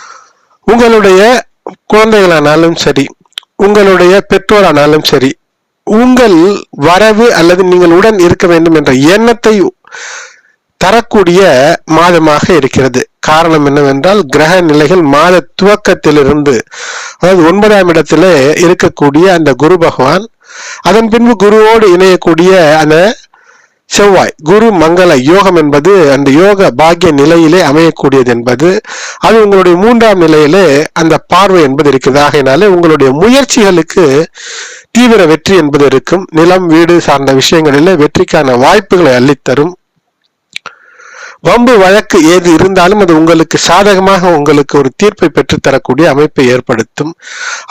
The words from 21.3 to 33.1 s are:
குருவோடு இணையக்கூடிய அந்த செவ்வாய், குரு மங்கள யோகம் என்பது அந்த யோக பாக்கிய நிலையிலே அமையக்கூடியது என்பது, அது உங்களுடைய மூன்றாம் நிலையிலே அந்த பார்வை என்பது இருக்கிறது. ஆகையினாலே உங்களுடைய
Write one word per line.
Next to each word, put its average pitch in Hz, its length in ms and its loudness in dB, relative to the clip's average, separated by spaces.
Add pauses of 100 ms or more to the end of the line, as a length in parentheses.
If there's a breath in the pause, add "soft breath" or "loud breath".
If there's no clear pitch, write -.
குருவோடு 220 520 2
இணையக்கூடிய 180 560 0 (300)
அந்த 156 160 0 (960 soft breath)
செவ்வாய், 190 360 0 (160)
குரு 214 180 2 (140)
மங்கள 175 320 0 (160)
யோகம் 190 320 2
என்பது 147 320 0 (220)
அந்த 139 140 -2 (120)
யோக 196 260 2 (140)
பாக்கிய 170 300 0 (100)
நிலையிலே 165 480 2
அமையக்கூடியது 139 680 0
என்பது, 123 360 -2 (560 loud breath)
அது 208 180 2
உங்களுடைய 185 400 2
மூன்றாம் 226 400 2
நிலையிலே 156 420 2 (340)
அந்த 160 140 0 (180)
பார்வை 185 360 2
என்பது 143 240 -2
இருக்கிறது. 135 340 -2
ஆகையினாலே 143 480 0
உங்களுடைய 156 380 0 (100)